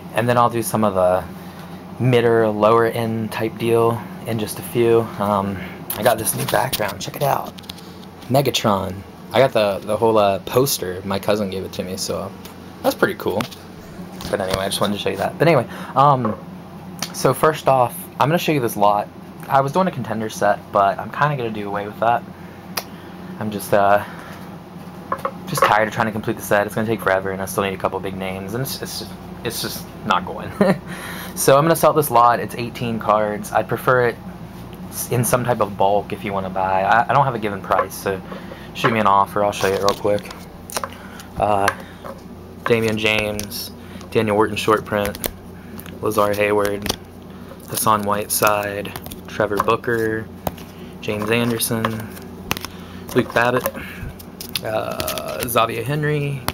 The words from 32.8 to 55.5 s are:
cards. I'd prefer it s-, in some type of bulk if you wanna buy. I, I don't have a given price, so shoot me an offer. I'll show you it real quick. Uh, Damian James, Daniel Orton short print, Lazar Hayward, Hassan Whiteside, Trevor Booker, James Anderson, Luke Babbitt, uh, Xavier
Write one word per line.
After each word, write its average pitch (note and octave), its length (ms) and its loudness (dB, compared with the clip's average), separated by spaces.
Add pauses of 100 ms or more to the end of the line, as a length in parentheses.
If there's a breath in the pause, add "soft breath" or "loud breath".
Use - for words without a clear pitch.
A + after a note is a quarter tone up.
cards. G#2+ 540 0
I'd A2 160 0
prefer B2 400 2
it A2 80 -2 (720)
s-, - 220 -6
in A#2+ 120 2
some B2 220 2
type A#2 160 2
of G2+ 160 -2
bulk G2 340 2
if G2+ 140 -8
you G2+ 80 -2
wanna F#2+ 160 -2
buy. F#2+ 320 0
I, G#2 260 4
I A#2 60 0
don't C3+ 120 6
have B2+ 100 -2
a G#2+ 40 -2
given G2+ 220 -4
price, F#2 320 0
so F#2+ 260 -4 (540 loud breath)
shoot - 180 0
me A2+ 80 2
an G#2 60 4
offer. G2+ 380 6
I'll G2+ 80 2
show G2+ 160 0
you F#2+ 80 4
it F#2+ 60 0
real G2 80 4
quick. G#2 440 0 (1040 loud breath)
Uh, G2+ 300 4 (960 loud breath)
Damian A2+ 340 2
James, G#2+ 720 0 (400 loud breath)
Daniel A2 280 2
Orton G#2+ 180 2
short G#2+ 300 2
print, G2+ 440 -2 (720 loud breath)
Lazar G#2 320 2
Hayward, G2+ 640 0 (720 loud breath)
Hassan G#2+ 340 2
Whiteside, G2+ 920 0 (300)
Trevor G#2 300 0
Booker, A2 680 0 (760 loud breath)
James G#2+ 280 -4
Anderson, A#2 540 0 (1300 loud breath)
Luke B2 200 0
Babbitt, A#2+ 360 2 (920 loud breath)
uh, A2+ 840 -4
Xavier A2+ 380 2